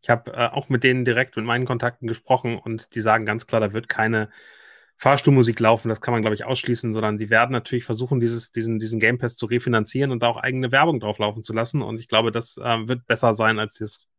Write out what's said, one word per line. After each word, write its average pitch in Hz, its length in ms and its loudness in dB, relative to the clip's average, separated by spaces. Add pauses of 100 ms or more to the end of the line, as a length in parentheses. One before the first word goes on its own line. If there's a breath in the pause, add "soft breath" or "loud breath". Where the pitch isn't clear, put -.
Ich - 80 -6
hab, 120 180 2
äh, 117 240 0
auch - 160 -6
mit 127 160 0
denen 127 220 2
direkt 123 320 0
mit 113 80 -4
meinen 120 180 0
Kontakten 120 420 -4
gesprochen 117 520 -2
und - 360 -10
die 117 60 -6
sagen 110 260 2
ganz 110 220 -4
klar, 113 140 0
da 104 100 0
wird 107 160 -6
keine 110 420 0 (680 loud breath)
Fahrstuhlmusik 131 640 4
laufen, 110 260 4
das 110 140 -4
kann 120 120 -2
man, 117 80 2
glaub 107 120 0
ich, 107 100 -6
ausschließen, 123 480 -4
sondern 107 260 -2
sie 107 120 -6
werden 117 240 4
natürlich 120 320 -4
versuchen, 123 340 -2
dieses, 117 320 -2
diesen, 113 260 -4
diesen 110 220 -4
Game 117 200 2
Pass 120 180 -4
zu - 80 -4
refinanzieren 120 680 0
und 120 100 -4
da 120 60 2
auch 117 100 2
eigene 127 360 -2
Werbung 143 260 4
drauf 107 180 -4
laufen 107 260 -2
zu - 100 -8
lassen 117 280 -2
und 113 200 -6
ich - 80 -20
glaube, 113 240 2
das, 113 240 -6
äh, 113 320 -2
wird 127 180 -4
besser 113 260 2
sein 110 240 2
als 107 180 -6
das - 440 -12